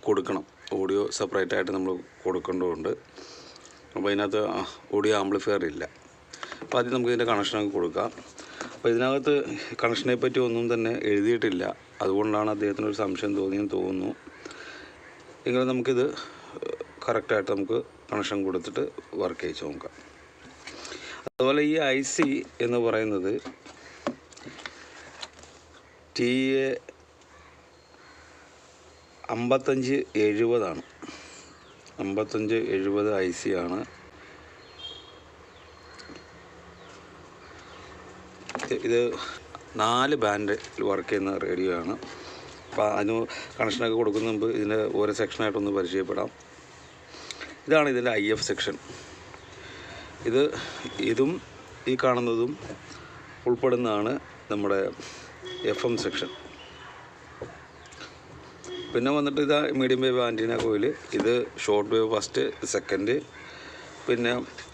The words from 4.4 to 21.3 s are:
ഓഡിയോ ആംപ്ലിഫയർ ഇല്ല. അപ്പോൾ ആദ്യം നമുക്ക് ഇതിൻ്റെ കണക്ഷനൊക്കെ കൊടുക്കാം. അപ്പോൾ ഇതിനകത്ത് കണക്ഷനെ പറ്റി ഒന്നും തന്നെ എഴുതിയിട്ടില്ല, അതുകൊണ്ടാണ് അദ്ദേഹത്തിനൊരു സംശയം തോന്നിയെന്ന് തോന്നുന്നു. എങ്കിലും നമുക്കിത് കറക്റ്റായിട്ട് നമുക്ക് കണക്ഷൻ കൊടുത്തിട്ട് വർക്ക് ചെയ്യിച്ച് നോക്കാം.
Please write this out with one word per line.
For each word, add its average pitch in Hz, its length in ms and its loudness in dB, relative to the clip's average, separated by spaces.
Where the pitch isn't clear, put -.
ഓഡിയോ 104 240 6
ആംപ്ലിഫയർ 98 480 2
ഇല്ല. 76 180 -6
അപ്പോൾ - 180 0
ആദ്യം 123 160 0
നമുക്ക് 123 180 2
ഇതിൻ്റെ 117 180 2
കണക്ഷനൊക്കെ 104 460 2
കൊടുക്കാം. 90 340 0
അപ്പോൾ - 180 2
ഇതിനകത്ത് 131 420 4
കണക്ഷനെ 120 420 4
പറ്റി 127 220 4
ഒന്നും 117 280 2
തന്നെ 113 200 2
എഴുതിയിട്ടില്ല, 101 520 4
അതുകൊണ്ടാണ് 107 520 4
അദ്ദേഹത്തിനൊരു 104 460 0
സംശയം 98 380 0
തോന്നിയെന്ന് 98 380 0
തോന്നുന്നു. 92 340 0
എങ്കിലും 127 260 2
നമുക്കിത് 127 340 4
കറക്റ്റായിട്ട് 107 480 2
നമുക്ക് 101 240 2
കണക്ഷൻ 101 360 0
കൊടുത്തിട്ട് 87 380 -2
വർക്ക് - 200 -4
ചെയ്യിച്ച് 82 260 -4
നോക്കാം. - 240 -12